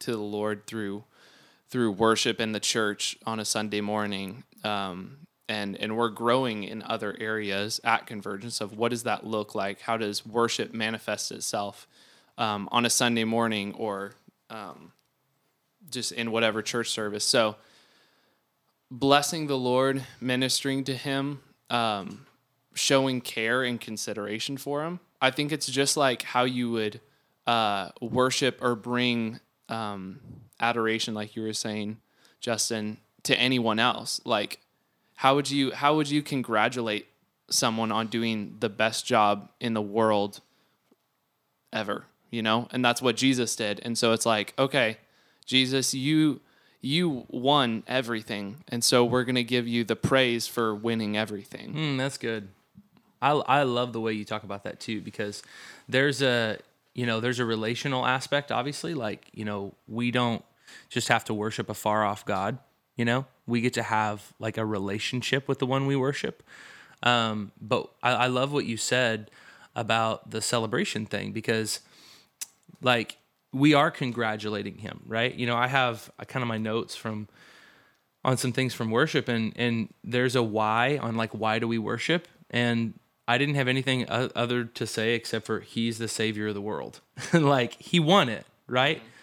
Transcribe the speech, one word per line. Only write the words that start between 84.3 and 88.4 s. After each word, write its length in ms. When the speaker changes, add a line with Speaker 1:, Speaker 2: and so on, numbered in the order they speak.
Speaker 2:
other 280
to 220
say 280
except 320
for 140
he's 380
the 80
savior 400
of 80
the 60
world. 400
<laughs> 160
Like, 500
he 160
won 300
it, 180